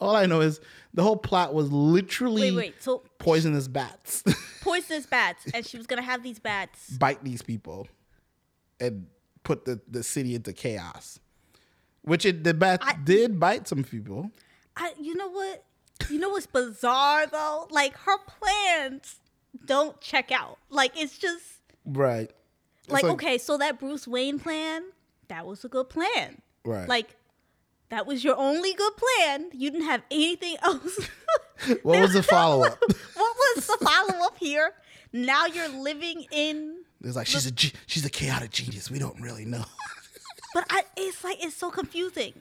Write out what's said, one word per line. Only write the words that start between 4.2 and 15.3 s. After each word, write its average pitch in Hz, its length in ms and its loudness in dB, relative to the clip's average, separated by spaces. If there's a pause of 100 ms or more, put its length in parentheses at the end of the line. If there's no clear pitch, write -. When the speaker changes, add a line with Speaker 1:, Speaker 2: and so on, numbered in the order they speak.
Speaker 1:
<laughs> - 200 -18
Speaker 2:
poisonous 339 440 -2
bats, 233 460 0
and 233 140 -6
she - 100 -14
was 226 100 -14
gonna 247 160 -4
have 254 200 -6
these 240 160 -12
bats 202 520 -8
Speaker 1:
Bite 135 340 0
these 123 180 -8
people 98 460 -10 (920)
and 107 260 -4 (360)
put - 240 -2
the, 120 220 -4
the 120 140 -8
city 123 320 -4
into 113 180 -8
chaos. - 680 -10 (840)
Which 165 240 0
it, 175 180 2
the 196 100 6
bats 180 320 2
Speaker 2:
I 277 80 0
Speaker 1:
did 190 460 4
bite 170 280 2
some 139 160 -2
people. 110 460 -10 (460)
Speaker 2:
I, 339 240 -6
you 311 140 -8
know 381 140 -6
what? 381 360 -8 (460)